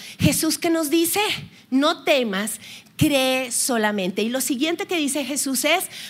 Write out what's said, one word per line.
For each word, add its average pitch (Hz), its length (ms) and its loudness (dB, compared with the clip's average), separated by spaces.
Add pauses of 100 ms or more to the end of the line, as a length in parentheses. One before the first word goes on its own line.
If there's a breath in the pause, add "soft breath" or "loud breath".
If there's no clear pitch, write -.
(180 loud breath)
Jesús 302 400 2
que 339 100 -2
nos 330 220 0
dice: 330 300 2 (500 loud breath)
"No 311 320 2
temas, 226 560 0 (380 loud breath)
cree 262 560 2
solamente". 208 720 0
Y 220 80 -2
lo 254 100 -2
siguiente 320 480 -2
que 370 80 -2
dice 294 280 -2
Jesús 269 400 -2
es: 311 200 2 (260 loud breath)